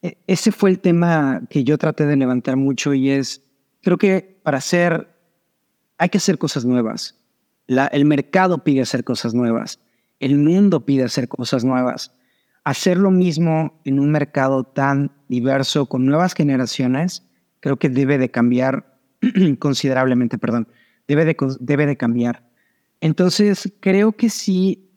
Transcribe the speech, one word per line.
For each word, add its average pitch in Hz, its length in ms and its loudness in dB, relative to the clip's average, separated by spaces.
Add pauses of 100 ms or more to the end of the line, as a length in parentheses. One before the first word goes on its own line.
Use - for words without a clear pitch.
e-, 170 240 -10
ese 190 260 0
fue 202 180 2
el 185 100 0
tema 170 680 2
que 139 140 0
yo 147 140 0
traté 156 280 -2
de 147 100 2
levantar 127 400 -2
mucho, 135 380 -2
y 135 160 0
es, 139 320 -4 (400)
creo 175 160 0
que 190 440 0
para 143 160 -2
hacer, 175 500 0 (920)
hay 175 100 0
que 202 100 0
hacer 165 200 0
cosas 135 260 -4
nuevas. 117 540 -2 (480)
La, 131 200 0
el 143 180 0
mercado 160 580 0
pide 135 200 2
hacer 117 220 -4
cosas 117 300 -6
nuevas. 117 460 -2 (400)
El 139 180 0
mundo 170 480 4
pide 135 180 2
hacer 120 240 -4
cosas 120 360 -4
nuevas. 127 500 -2 (500)
Hacer 175 320 0
lo 196 140 2
mismo 165 760 0
en 139 140 0
un 143 120 2
mercado 139 540 0
tan 139 480 -2 (160)
diverso, 131 580 0
con 131 200 -2
nuevas 160 280 2
generaciones, 135 920 -2 (340)
creo 139 180 -2
que - 100 -2
debe 135 300 2
de 127 120 0
cambiar 123 680 -2 (220)
<clears throat> 185 380 2
considerablemente, 127 800 0
perdón. 117 300 -4 (400)
Debe 147 160 2
de 156 120 0
cons-, 131 240 -4
debe 143 260 0
de 143 100 -2
cambiar. 120 520 -2 (520)
Entonces, 185 800 0
creo 202 320 2
que 220 180 -2
sí 185 680 -2